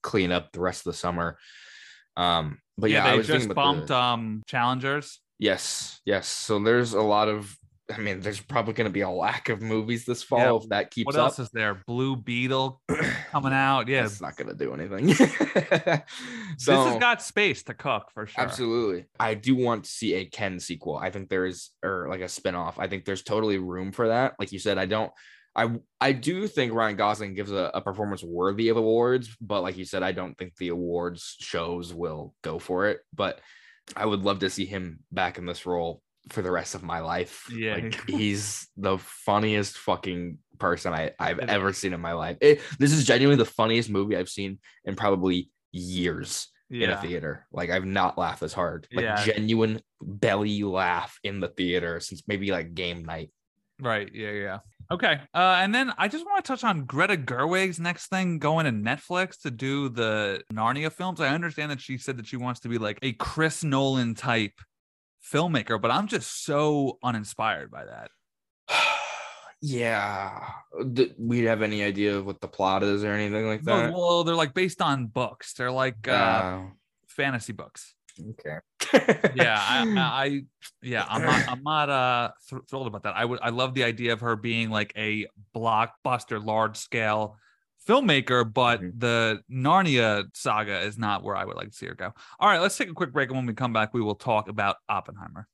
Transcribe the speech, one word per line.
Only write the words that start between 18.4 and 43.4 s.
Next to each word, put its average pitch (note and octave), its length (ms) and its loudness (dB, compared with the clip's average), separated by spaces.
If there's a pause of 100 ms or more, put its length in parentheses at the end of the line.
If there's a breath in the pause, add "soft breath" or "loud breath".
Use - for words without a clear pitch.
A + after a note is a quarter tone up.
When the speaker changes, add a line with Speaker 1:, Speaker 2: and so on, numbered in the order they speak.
Speaker 1:
Absolutely. A2+ 640 0 (120)
I A2 160 2
do B2 220 4
want A#2+ 280 2
to - 60 -14
see A2 240 0
a F#2+ 120 -2
Ken F#2+ 340 -4
sequel. D#2+ 360 -6
I F#2 140 -4
think F#2+ 180 -10
there F#2 180 0
is, F2+ 240 -8 (120)
or, F2+ 260 -4
like, F2+ 120 -6
a F#2 40 -6
spinoff. F2 540 -4
I F#2+ 100 -4
think F#2 160 -6
there's G2 180 -6
totally G#2+ 360 0
room F#2 340 -6
for A2+ 160 0
that. B2 300 2
Like G2+ 140 -4
you G2 60 -10
said, G2 200 0
I F#2+ 80 0
don't, G#2 240 -2 (460 loud breath)
I, A#2 220 2 (220)
I C3+ 120 4
do E3+ 340 -2
think B2+ 260 0
Ryan A2 240 2
Gosling G#2 380 0
gives G2+ 160 -6
a, F#2+ 240 0
a F#2+ 60 0
performance G2+ 420 -4
worthy F#2+ 460 0
of A2+ 80 4
awards, A#2 640 2
but G2+ 220 -2
like F2+ 140 -4
you F#2 80 -10
said, F#2 180 -4
I F#2+ 100 0
don't F#2 260 -6
think F2+ 180 -12
the F2 120 -6
awards F2 720 -4
shows F2 520 -4
will D#2 500 -8
go D#2+ 160 -6
for F2+ 300 0
it. - 120 -2 (140)
But G2 260 -2 (560 loud breath)
I G#2+ 100 -2
would G2+ 160 0
love G2 180 0
to F#2+ 100 0
see F#2+ 140 -4
him F2+ 360 -8 (100)
back F2+ 280 -2
in F2+ 80 -8
this F2 200 -8
role E2+ 360 -4 (280)
for A2 100 -6
the F2+ 100 -4
rest E2+ 240 -2
of F#2+ 80 -10
my E2+ 180 -6
life. E2+ 500 -6
Speaker 2:
Yeah. A2 240 -4
Speaker 1:
Like, G#2+ 340 -6
he's G#2 680 -2
the G2 220 0
funniest G#2 800 0
fucking F2 600 -4 (200)
person F2 360 0
I, D#2+ 240 -2
I've - 200 -2
Speaker 2:
It - 60 -4
is. - 60 -2
Speaker 1:
ever G2 220 2
seen F#2 200 -4
in E2+ 80 -6
my E2+ 120 -6
life. E2+ 280 -4
It, D3 200 8 (180 loud breath)
this C#3+ 140 6
is D3+ 120 6
genuinely C3 380 8